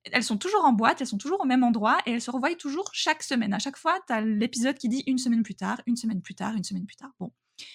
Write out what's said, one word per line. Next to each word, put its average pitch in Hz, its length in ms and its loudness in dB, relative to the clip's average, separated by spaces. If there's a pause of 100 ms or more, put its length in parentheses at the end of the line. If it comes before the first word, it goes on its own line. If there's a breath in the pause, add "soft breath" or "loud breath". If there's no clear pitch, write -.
(100)
elles 240 140 2
sont 214 140 0
toujours 370 260 2
en 269 80 8
boîte, 226 280 4
elles 262 60 -2
sont 202 120 -4
toujours 359 220 -2
au 285 60 0
même 254 160 4
endroit 233 440 4
et 240 60 -2
elles 233 80 -2
se 240 100 -8
revoient 269 240 -2
toujours 330 380 -6
chaque 311 300 -2
semaine. 226 320 0
À 214 40 -2
chaque 269 180 -6
fois, 339 300 0
t'as 220 140 0
l'épisode 226 560 0
qui - 120 -4
dit 254 180 -2
une 262 120 2
semaine 233 240 2
plus 202 120 -6
tard, 202 320 -4
une 240 100 0
semaine 220 260 -4
plus - 120 -14
tard, 208 220 -4
une 185 80 -2
semaine 190 220 -6
plus - 100 -20
tard. 269 140 -18 (100)
Bon. - 120 -8 (420 loud breath)